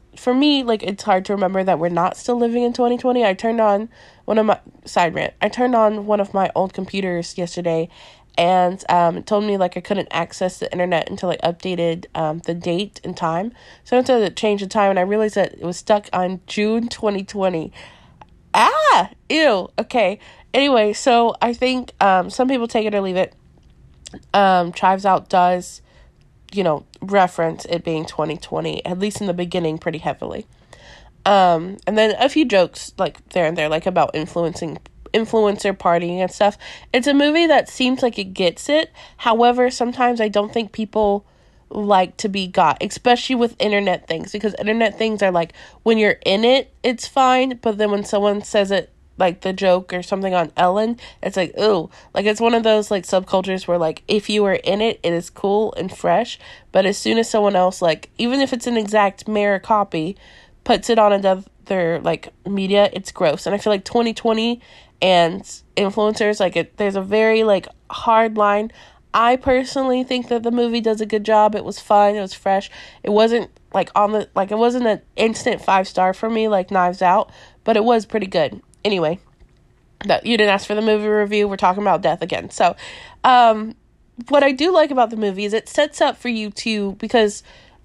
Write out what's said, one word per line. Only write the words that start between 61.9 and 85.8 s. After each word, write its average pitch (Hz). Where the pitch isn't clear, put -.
like, -
media, 196
it's 190
gross. 156
And 185
I 202
feel 214
like 196
twenty 233
twenty 226
and 180
influencers, 214
like, 175
it, 165
there's 202
a 190
very, 220
like, 202
hard 226
line. 208
I 233
personally 254
think 254
that 233
the 233
movie 240
does 220
a 220
good 214
job. 214
It 202
was -
fun. 208
It 208
was 196
fresh. 196
It 196
wasn't, 226
like, 185
on 208
the, 214
like, 190
it 214
wasn't 240
an 208
instant 220
five 190
star 185
for 220
me, 220
like 196
Knives 180
Out, 185
but 226
it 208
was 233
pretty 208
good. 170
Anyway, 180
that, -
you 233
didn't 208
ask 196
for 208
the 214
movie 214
review. 208
We're 196
talking 196
about 190
death 170
again. 101
So, -
um, 226
what 285
I 277
do 294
like 311
about 247
the 233
movie 208
is 202
it 220
sets -